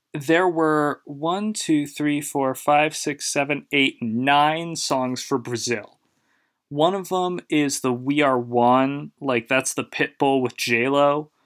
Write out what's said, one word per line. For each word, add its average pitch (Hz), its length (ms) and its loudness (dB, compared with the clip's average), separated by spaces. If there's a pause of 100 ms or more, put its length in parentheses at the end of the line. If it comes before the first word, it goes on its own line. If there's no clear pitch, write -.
(140)
There 165 340 2
were 156 560 0
one, 170 480 -4
two, 151 340 0
three, 147 360 -2
four, 135 340 -2
five, 151 400 2
six, - 360 -6
seven, 143 420 -2
eight, 135 280 2
nine 143 760 0
songs 127 440 -4
for 139 160 -2
Brazil. 120 640 -6 (680)
One 156 260 0
of 185 140 -8
them 180 300 -2 (100)
is 147 320 0
the 127 120 0
We 135 280 -2
Are 131 180 2
One, 127 720 2 (100)
like, 127 260 -2
that's 131 260 0
the 131 100 -4
Pitbull 135 580 0
with 120 160 -4
J-Lo, 143 720 2 (160)